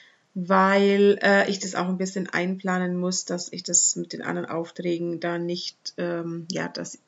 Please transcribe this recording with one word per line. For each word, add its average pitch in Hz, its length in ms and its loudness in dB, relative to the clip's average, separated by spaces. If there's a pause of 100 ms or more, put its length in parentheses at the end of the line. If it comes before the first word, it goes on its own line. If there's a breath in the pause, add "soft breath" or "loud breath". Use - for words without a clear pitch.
(340 loud breath)
weil, 202 880 6
äh, 196 280 6
ich 190 100 -2
das 185 160 -6
auch 180 120 0
ein 185 100 0
bisschen 190 320 -4
einplanen 180 680 -2
muss, 180 260 -2
dass 175 300 -6
ich 185 100 -10
das - 320 2
mit 175 160 -8
den 165 100 -10
anderen 175 280 -4
Aufträgen 170 720 -4
da 170 160 -2
nicht, 175 400 -6 (200)
ähm, 170 540 -6
ja, 160 160 -4
dass, - 400 -12